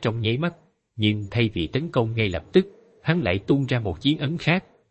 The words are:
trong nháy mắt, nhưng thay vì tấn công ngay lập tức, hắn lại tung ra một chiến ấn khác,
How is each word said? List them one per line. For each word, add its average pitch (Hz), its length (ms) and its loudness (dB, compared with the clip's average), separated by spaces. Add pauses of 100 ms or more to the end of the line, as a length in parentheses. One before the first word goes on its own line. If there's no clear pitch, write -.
trong 117 200 -2
nháy 113 160 0
mắt, 170 160 -2 (420)
nhưng 107 360 2
thay 117 220 2
vì 82 140 -2
tấn 156 240 -4
công 113 240 0
ngay 110 140 0
lập 85 220 -4
tức, 190 160 4 (360)
hắn 165 180 0
lại 95 180 0
tung 139 260 2
ra 127 140 0
một 92 220 -4
chiến 147 160 0
ấn 160 200 -4
khác, 175 260 0 (280)